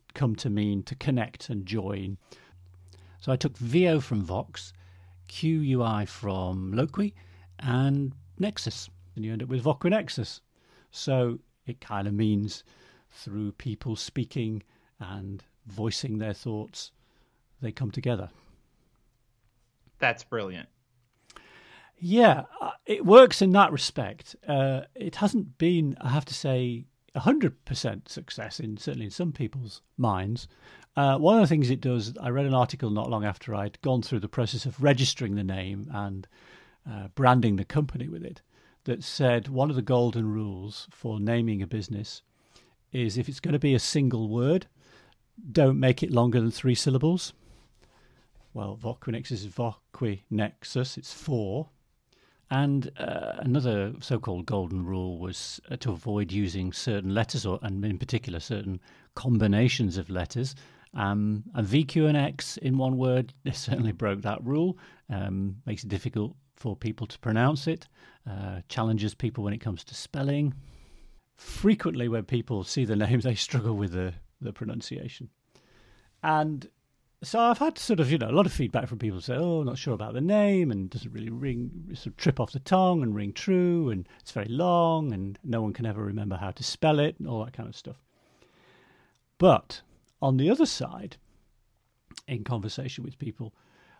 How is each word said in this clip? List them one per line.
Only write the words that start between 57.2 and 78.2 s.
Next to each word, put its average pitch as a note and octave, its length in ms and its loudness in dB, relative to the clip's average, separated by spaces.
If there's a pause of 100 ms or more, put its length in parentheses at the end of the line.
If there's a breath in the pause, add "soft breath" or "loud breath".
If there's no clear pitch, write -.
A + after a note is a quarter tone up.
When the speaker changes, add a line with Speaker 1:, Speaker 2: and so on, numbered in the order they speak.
Speaker 1:
or, F#2 160 -2
and G2 200 -4
in G#2 140 -2
particular F2 440 -4
certain G2+ 380 -6 (360 soft breath)
combinations A2 800 2
of F#2+ 140 -6
letters. G#2+ 440 -4 (400 loud breath)
Um, G#2 500 -2 (100)
and A#2 120 0
V C3+ 180 4
Q D#3 220 2
and D3+ 100 4
X C#3 420 -4
in C3 180 0
one C3 200 2
word, B2+ 420 0
<laughs> - 60 -20
they - 80 -4
certainly B2 400 -2
broke G2+ 300 -2
that A2 220 -4
rule. D#3+ 340 0 (300 loud breath)
Um, G2 480 -4 (100)
makes A2 180 -6
it G#2+ 40 -10
difficult G#2 480 -4 (200)
for G#2 200 -6
people A2 300 -6
to - 120 -18
pronounce B2 480 0
it, D#3+ 220 -4 (400 soft breath)
uh, F#2+ 400 -8
challenges A2 460 -2
people A2+ 300 -4
when G2+ 80 -2
it G#2 60 -6
comes G2 260 -8
to - 100 -20
spelling. C#3+ 600 -2 (840 soft breath)
Frequently E3+ 720 0
when A2+ 160 -2
people A#2 400 -2
see C3 200 -2
the G#2+ 120 0
name, G#2+ 240 2
<laughs> - 20 -4
they B2 120 0
struggle A2+ 400 -2
with G2+ 180 -2
the, F2+ 220 -4 (260)
the A2 120 -8
pronunciation. - 800 -10 (920 soft breath)
And D#3 460 0 (560)
so - 160 0
I've A#3 180 6
had D#4 200 0
sort G3+ 220 2
of, C3+ 100 4
you D#3+ 80 4
know, A2 100 0